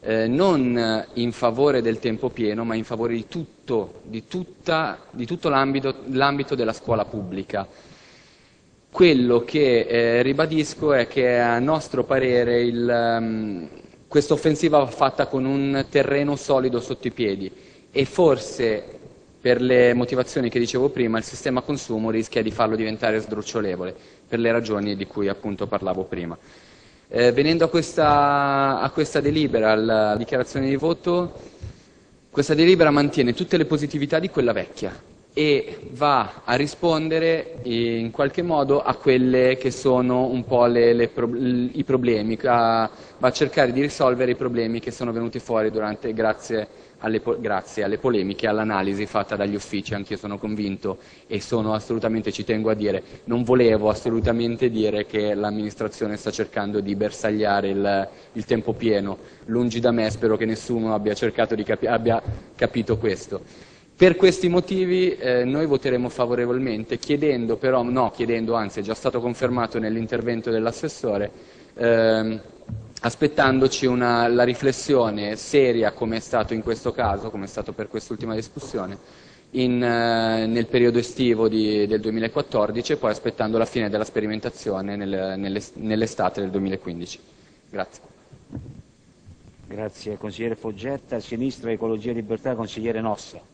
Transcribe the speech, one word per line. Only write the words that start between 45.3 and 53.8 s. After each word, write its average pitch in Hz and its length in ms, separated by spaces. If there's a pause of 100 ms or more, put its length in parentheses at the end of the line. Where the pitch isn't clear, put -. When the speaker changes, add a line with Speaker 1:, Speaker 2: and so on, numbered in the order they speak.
Speaker 1:
fuori 110 320
durante, 107 420
grazie 110 540 (320)
alle 110 220
po-, - 200
grazie 104 440
alle 101 140
polemiche, 104 500
all'analisi 104 580
fatta 104 300
dagli 101 180
uffici. 101 400
Anch'io 101 220
sono 101 200
convinto 104 640 (300)
e 104 120
sono 110 340
assolutamente, 110 580
ci 107 120
tengo 110 260
a 110 40
dire, 104 280 (220)
non 120 200
volevo 113 440